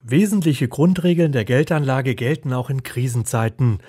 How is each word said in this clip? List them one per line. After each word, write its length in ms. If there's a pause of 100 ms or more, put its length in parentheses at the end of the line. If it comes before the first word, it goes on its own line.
Wesentliche 680
Grundregeln 640
der 100
Geldanlage 720
gelten 380
auch 160
in 140
Krisenzeiten. 1040